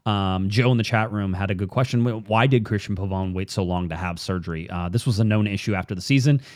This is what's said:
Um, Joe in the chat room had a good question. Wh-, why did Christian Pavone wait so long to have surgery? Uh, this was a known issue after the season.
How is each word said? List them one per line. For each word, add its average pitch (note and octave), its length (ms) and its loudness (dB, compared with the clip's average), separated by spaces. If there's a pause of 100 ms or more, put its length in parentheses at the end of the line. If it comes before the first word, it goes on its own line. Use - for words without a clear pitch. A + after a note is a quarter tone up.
Um, F#2+ 420 0
Joe A#2+ 240 2
in A#2+ 60 4
the A2+ 60 2
chat A2 280 0
room G2+ 220 -2
had F#2+ 160 -2
a G2+ 60 0
good F#2 140 -4
question. B2 360 0
Wh-, A2 240 -4
why A2 160 4
did B2+ 200 4
Christian G#2 300 -2
Pavone F#2+ 380 -2
wait F#2 160 -4
so G2+ 140 -2
long F2+ 260 -2
to E2 60 -6
have F2 240 -6
surgery? E2+ 500 -6
Uh, F2 200 -4
this A2+ 180 0
was G#2+ 120 2
a A2+ 40 4
known G#2+ 240 2
issue G2+ 260 -4
after F#2 220 -4
the F#2 60 -8
season. C#3 380 4 (160)